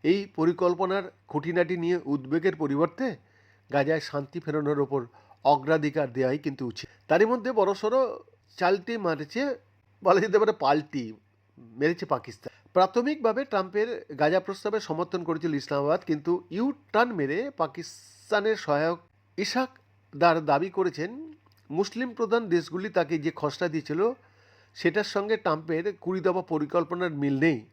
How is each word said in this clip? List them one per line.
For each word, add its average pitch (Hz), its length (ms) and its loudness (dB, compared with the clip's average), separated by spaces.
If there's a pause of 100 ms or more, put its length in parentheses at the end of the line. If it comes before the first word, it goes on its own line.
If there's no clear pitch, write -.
এই 196 220 2
পরিকল্পনার 180 840 0 (160)
খুঁটিনাটি 170 500 0
নিয়ে 170 280 0
উদ্বেগের 147 500 0
পরিবর্তে 156 600 0 (580)
গাজায় 143 260 2
শান্তি 143 400 -8
ফেরানোর 151 400 -2
ওপর 135 280 -2 (360)
অগ্রাধিকার 147 720 2
দেওয়াই 131 240 0
কিন্তু 139 300 -6
উচিত। - 220 -12 (180)
তারই 175 180 6
মধ্যে 240 260 -2
বড়সড় 214 460 2 (600)
চালটি 190 400 0
মারেছে, 196 580 -2 (480)
বলা 190 160 6
যেতে 202 200 4
পারে 214 120 4
পাল্টি 143 640 0 (460)
মেরেছে 139 460 -2
পাকিস্তান। - 480 -6 (200)
প্রাথমিকভাবে 247 720 2
ট্রাম্পের 208 600 -4 (140)
গাজা 160 200 4
প্রস্তাবে 208 400 -4
সমর্থন 175 440 -4
করেছিল 160 320 -2
ইসলামাবাদ, 143 500 0
কিন্তু 165 440 -2
ইউটার্ন 240 640 0
মেরে 180 460 -2
পাকিস্তানের 202 960 -2
সহায়ক 156 440 0 (380)
ইশাক 247 320 -2 (460)
দার 160 300 4
দাবি 151 240 2
করেছেন, 190 640 -4 (400)
মুসলিম 226 420 -4
প্রধান 226 360 -2
দেশগুলি 175 400 -2
তাকে 165 280 0
যে 151 180 -2
খসড়া 156 340 -2
দিয়েছিল, 160 420 -2 (640)
সেটার 180 300 0
সঙ্গে 208 340 -2
ট্রাম্পের 165 640 -2
কুড়ি 185 200 -4
দফা 185 200 0
পরিকল্পনার 170 680 -2
মিল 143 280 0
নেই। 143 340 2